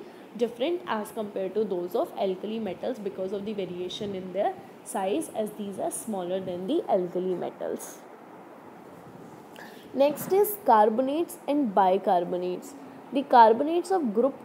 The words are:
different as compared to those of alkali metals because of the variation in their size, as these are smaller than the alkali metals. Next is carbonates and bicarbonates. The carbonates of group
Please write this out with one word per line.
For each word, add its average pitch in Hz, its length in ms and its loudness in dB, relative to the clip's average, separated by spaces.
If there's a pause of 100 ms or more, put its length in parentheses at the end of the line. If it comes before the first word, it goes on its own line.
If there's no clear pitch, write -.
(380)
different 240 480 -2
as 214 260 -4
compared 202 440 -6
to 220 80 2
those 180 320 -4
of 330 200 0
alkali 202 440 -4
metals 220 400 -6
because 196 340 -6
of 202 100 -6
the 214 100 -6
variation 185 600 -6
in 185 200 -8
their 226 200 0 (300)
size, 208 520 -2
as 214 180 -2
these 202 260 -8
are 320 100 -2
smaller 190 500 -4
than 185 280 -6
the 311 200 0
alkali 185 460 0
metals. 135 640 -6 (2000)
Next 277 360 2
is 403 320 4
carbonates 262 760 4 (100)
and 277 260 2
bicarbonates. 185 1000 2 (400)
The 269 100 0
carbonates 269 680 6
of 320 240 2
group 247 320 2